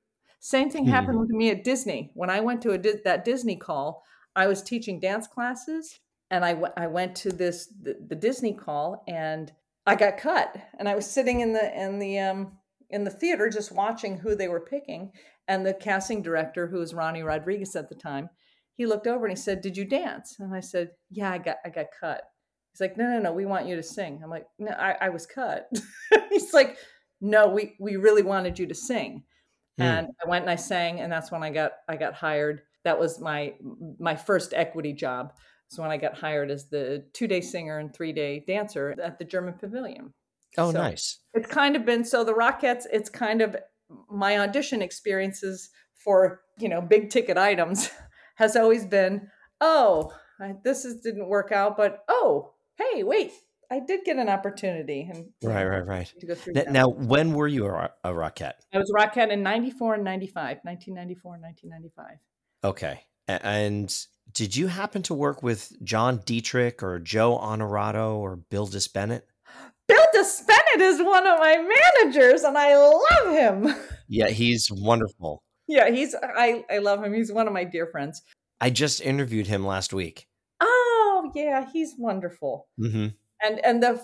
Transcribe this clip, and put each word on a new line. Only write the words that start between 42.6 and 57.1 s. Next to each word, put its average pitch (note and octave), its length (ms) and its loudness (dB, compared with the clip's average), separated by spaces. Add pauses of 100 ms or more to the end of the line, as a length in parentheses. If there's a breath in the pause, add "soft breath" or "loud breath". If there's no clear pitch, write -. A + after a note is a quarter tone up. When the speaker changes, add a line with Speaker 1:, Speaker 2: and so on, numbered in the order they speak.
Speaker 1:
it's G#3+ 200 -2
kind A3+ 320 -2
of, G#3 140 0 (540)
my G3+ 280 0
audition A3 440 -2
experiences F#3+ 880 -6 (240 soft breath)
for, F#3 460 4 (180)
you G#3+ 100 -4
know, F3 120 -2
big G#3 300 4
ticket A#3+ 280 0
items F#3+ 520 2 (220 loud breath)
<laughs> - 240 -20
has A3 200 4
always A3+ 300 6
been, G3 420 0 (320 loud breath)
"Oh, B3 520 4 (280 loud breath)
I, G3 140 -10 (100)
this C4+ 200 -2
is, A#3+ 160 -12
didn't G3+ 280 -6
work G3+ 240 0
out, G#3 240 2
but, G3+ 320 0
oh, D#3+ 440 2 (240)
hey, G#4+ 260 -2
wait, C#4 300 0 (380)
I C4 100 -4
did F4+ 240 -4
get D#4 120 -2
an B3 120 0
opportunity." F3 840 -4
And, E3 160 -14 (140)
you A2+ 80 -4
Speaker 2:
Right, G#2 160 0
Speaker 1:
know, F#2+ 60 0
Speaker 2:
right, F#2 160 -4
right. F#2 340 -8
Speaker 1:
to E3+ 60 -18
go E3+ 80 -8
through F3 220 -8
Speaker 2:
N-, C#3+ 100 2
Speaker 1:
that. C#3+ 60 -4
Speaker 2:
now, C3 160 6
when C#3 460 2